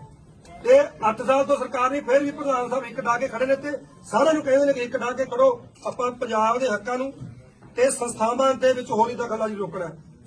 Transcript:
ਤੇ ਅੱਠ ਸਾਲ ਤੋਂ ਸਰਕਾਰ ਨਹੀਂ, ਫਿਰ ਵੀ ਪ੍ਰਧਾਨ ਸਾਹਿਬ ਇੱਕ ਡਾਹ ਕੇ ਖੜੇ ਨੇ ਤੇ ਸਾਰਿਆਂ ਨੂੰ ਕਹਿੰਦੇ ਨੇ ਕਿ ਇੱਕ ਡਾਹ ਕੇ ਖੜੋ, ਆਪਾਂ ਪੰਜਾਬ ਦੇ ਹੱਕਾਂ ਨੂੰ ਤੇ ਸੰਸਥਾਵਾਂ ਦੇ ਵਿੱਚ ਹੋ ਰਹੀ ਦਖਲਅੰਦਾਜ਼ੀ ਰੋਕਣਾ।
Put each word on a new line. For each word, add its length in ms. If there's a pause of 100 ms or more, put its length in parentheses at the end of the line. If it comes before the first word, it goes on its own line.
(640)
ਤੇ 180 (280)
ਅੱਠ 120
ਸਾਲ 240
ਤੋਂ 120
ਸਰਕਾਰ 340
ਨਹੀਂ, 100
ਫਿਰ 220
ਵੀ 80
ਪ੍ਰਧਾਨ 380
ਸਾਹਿਬ 160
ਇੱਕ 160
ਡਾਹ 180
ਕੇ 80
ਖੜੇ 180
ਨੇ 100
ਤੇ 160 (400)
ਸਾਰਿਆਂ 220
ਨੂੰ 100
ਕਹਿੰਦੇ 220
ਨੇ 80
ਕਿ 60
ਇੱਕ 180
ਡਾਹ 140
ਕੇ 140
ਖੜੋ, 400 (200)
ਆਪਾਂ 260
ਪੰਜਾਬ 460
ਦੇ 100
ਹੱਕਾਂ 300
ਨੂੰ 160 (640)
ਤੇ 160
ਸੰਸਥਾਵਾਂ 600
ਦੇ 200
ਵਿੱਚ 180
ਹੋ 160
ਰਹੀ 80
ਦਖਲਅੰਦਾਜ਼ੀ 400
ਰੋਕਣਾ। 340 (380)